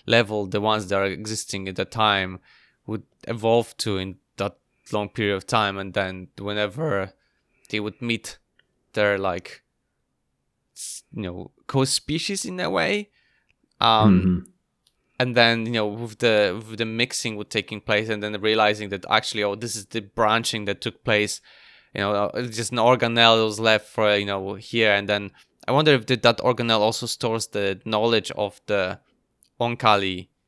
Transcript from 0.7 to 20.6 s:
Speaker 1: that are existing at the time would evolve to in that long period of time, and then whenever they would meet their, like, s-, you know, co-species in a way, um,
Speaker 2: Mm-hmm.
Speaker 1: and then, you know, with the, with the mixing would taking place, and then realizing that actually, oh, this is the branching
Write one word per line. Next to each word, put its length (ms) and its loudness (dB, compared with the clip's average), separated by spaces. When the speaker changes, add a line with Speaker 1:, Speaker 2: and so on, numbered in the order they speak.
Speaker 1:
that 100 -2
are 80 2
existing 640 -6
at 60 -8
the 100 -4
time 540 0
would 160 -8
evolve 500 0
to 220 -2
in 160 -8
that 200 -4
long 180 -2
period 260 -2
of 100 -6
time, 320 0
and 160 -10
then 360 -6
whenever 720 -4
they 100 -4
would 220 -8
meet 380 -6
their, 260 2
like, 420 -6
s-, 280 -14
you 80 -10
know, 300 -8
co-species 760 -2
in 160 -8
a 120 -2
way, 380 -2
um, 400 6
Speaker 2:
Mm-hmm. 200 2
Speaker 1:
and 160 0
then, 300 4
you 80 -4
know, 140 0
with 320 -8
the, 500 4
with 80 -14
the 80 0
mixing 520 -4
would 120 -10
taking 320 -4
place, 280 0
and 120 -4
then 180 -6
realizing 500 2
that 200 -8
actually, 340 0
oh, 120 -2
this 200 -8
is 120 -10
the 140 -6
branching 640 0